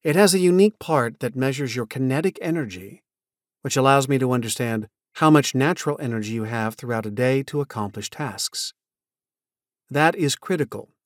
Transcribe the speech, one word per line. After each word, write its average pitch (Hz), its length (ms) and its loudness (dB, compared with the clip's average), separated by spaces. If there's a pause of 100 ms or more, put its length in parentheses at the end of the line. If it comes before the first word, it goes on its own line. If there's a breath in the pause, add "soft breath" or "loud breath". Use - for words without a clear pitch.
It 151 120 2
has 190 180 6
a 190 60 2
unique 185 400 4
part 120 400 0
that 123 160 -4
measures 131 400 -2
your 120 120 -4
kinetic 135 540 -2
energy, 110 640 -6 (580)
which - 140 -4
allows 135 320 4
me 139 120 2
to 127 120 0
understand 113 560 -2 (280)
how 156 140 4
much 147 260 6
natural 147 440 0
energy 113 340 -6
you 113 100 -4
have 110 320 -4
throughout 113 320 -6
a 107 40 -10
day 127 320 0
to 147 180 -6
accomplish 104 480 -6
tasks. - 640 -8 (1160)
That 151 260 2
is 147 200 0
critical 143 540 -4 (160)